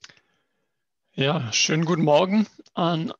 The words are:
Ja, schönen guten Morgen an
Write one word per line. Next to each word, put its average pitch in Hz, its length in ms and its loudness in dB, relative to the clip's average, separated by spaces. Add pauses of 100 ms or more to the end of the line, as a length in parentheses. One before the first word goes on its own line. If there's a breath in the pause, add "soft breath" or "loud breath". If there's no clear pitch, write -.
(1160 loud breath)
Ja, 139 360 -2
schönen - 320 0
guten 165 200 0
Morgen 185 420 4 (280)
an 170 460 -2